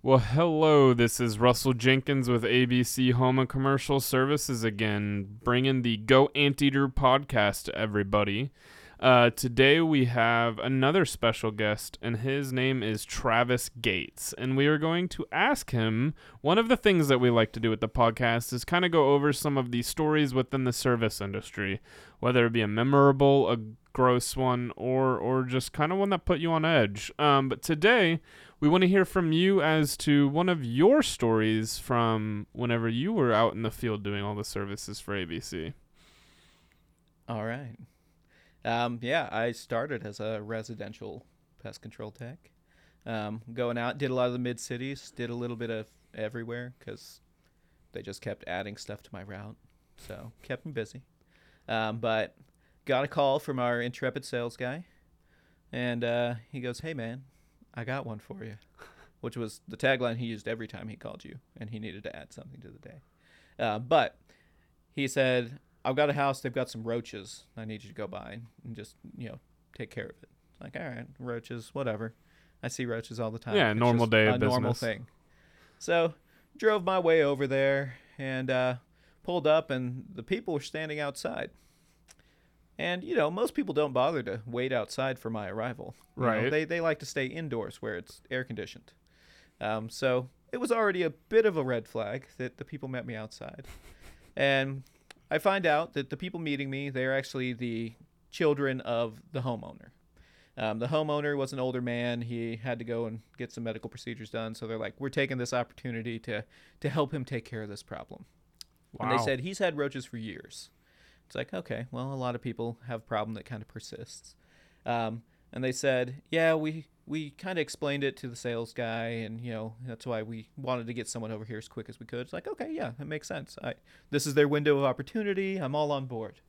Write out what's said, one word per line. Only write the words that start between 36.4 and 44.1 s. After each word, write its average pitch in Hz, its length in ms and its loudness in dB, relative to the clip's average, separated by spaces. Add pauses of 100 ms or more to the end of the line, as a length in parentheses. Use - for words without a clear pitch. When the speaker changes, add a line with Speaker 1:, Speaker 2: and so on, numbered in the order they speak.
Speaker 2:
All 110 180 -6
right. 117 300 -8 (880)
Um, 120 400 -2
yeah, 135 280 0
I 117 200 0
started 120 560 -6
as 104 120 -12
a 107 220 -6
residential 107 840 -10 (380)
pest - 220 -14
control 107 260 -12
tech. 123 400 -16 (560)
Um, 110 380 -6 (100)
going 120 240 -2
out, 123 220 -4
did 135 100 -2
a 127 60 -2